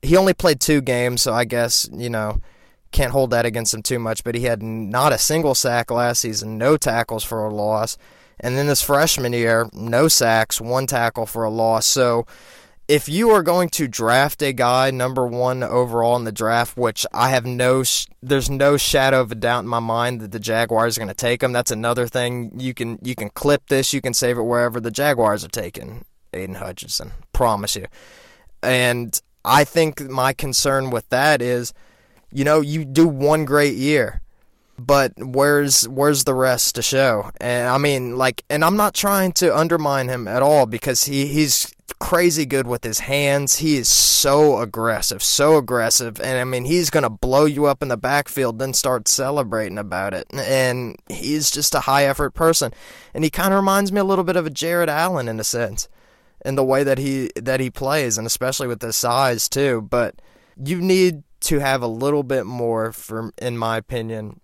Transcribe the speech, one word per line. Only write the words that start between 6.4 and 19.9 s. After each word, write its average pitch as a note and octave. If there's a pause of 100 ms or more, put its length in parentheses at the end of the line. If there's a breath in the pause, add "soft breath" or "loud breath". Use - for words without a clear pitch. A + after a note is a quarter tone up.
no C3+
tackles A#2
for A2+
a G#2+
loss. G#2+ (420 soft breath)
And B2
then C#3+
this C#3+
freshman C#3
year, A#2
no A#2
sacks, A2+
one B2
tackle A#2
for A2+
a A2
loss. A2+
So A#2+ (600 loud breath)
if D3
you G#3+
are G#3
going F3
to D3+
draft B2
a C3+
guy B2+
number B2+
one B2
overall A#2+
in A#2+
the A2+
draft, A2+
which A#2+ (100)
I B2
have B2
no B2+
sh-, - (160)
there's C3
no C#3+
shadow C3+
of A2+
a A#2
doubt A#2+
in A2
my A#2
mind A#2